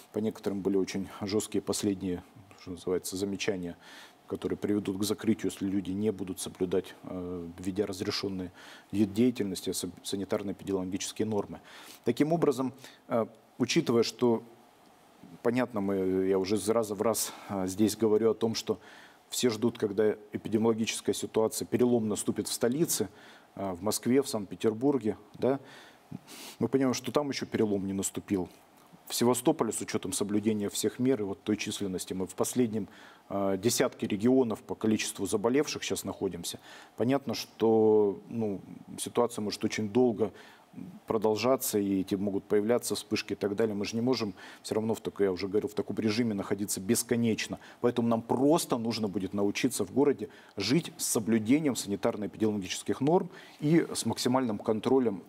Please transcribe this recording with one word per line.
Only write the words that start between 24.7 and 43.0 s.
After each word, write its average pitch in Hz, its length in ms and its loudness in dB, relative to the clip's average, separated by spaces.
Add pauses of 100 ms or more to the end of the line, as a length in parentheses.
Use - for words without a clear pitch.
да. 135 200 2 (1000)
Мы 139 80 0
понимаем, 131 260 2
что - 180 -6
там 147 180 0
еще - 180 -6
перелом 104 400 0
не 98 60 -4
наступил. 95 540 -2 (600)
В - 80 -8
Севастополе, 120 560 2
с - 100 -6
учетом 98 320 -4
соблюдения 104 560 0
всех - 300 -2
мер 127 220 2
и - 20 -2
вот 95 200 -6
той 107 140 0
численности, 98 560 -6
мы 92 140 -4
в - 80 -16
последнем, 110 520 0 (420)
э, 98 280 0
десятке 117 500 0
регионов 113 540 4
по - 140 -8
количеству 107 500 0
заболевших 117 580 0
сейчас - 220 -4
находимся. 90 540 -6 (380)
Понятно, 123 360 2
что, 107 840 4 (100)
ну, 107 320 -4 (380)
ситуация 113 440 0
может 101 220 -4
очень 107 240 -2
долго 113 420 2 (760)
продолжаться, 110 720 0
и 98 220 2
эти 95 140 -2
могут 98 280 -2
появляться 107 520 2
вспышки - 380 -4